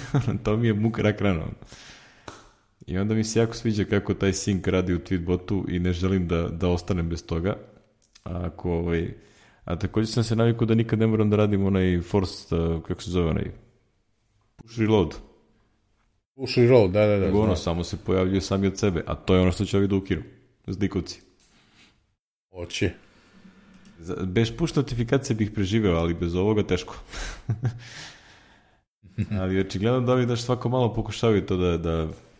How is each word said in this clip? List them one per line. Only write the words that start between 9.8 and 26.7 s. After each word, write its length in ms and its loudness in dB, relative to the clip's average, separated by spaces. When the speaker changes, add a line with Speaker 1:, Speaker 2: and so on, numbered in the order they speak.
Speaker 1:
sam 180 0
se 120 -2
navikao 300 2
da 80 2
nikad 240 2
ne 80 4
moram 240 2
da 60 4
radim 300 2
onaj 340 2
forced, 580 -2
eh, 300 0
kako 140 -6
se 80 -10
zove 200 2
onaj, 200 -2
push 140 -10
reload. 360 4
Speaker 2:
Push 240 -6
reload, 320 8
da, 120 2
da, 160 4
da, 80 2
Speaker 1:
Nego 120 2
ono, 80 2
Speaker 2:
znam. 100 2
Speaker 1:
samo 280 -2
se 140 -6
pojavljuju 420 0
sami 260 0
od 120 -2
sebe, 280 0
a 80 -6
to 200 0
je 60 6
ono 120 4
što 120 -4
će 120 -2
ovi 120 4
da 80 2
ukinu. 260 -2
Zlikovci. 540 -4
Speaker 2:
Hoće. 400 -4
Speaker 1:
Za, 180 -10
bez 360 0
push 240 -4
notifikacije 600 0
bih 140 0
preživeo, 440 2
ali 200 0
bez 200 -4
ovoga 300 2
teško. 320 -2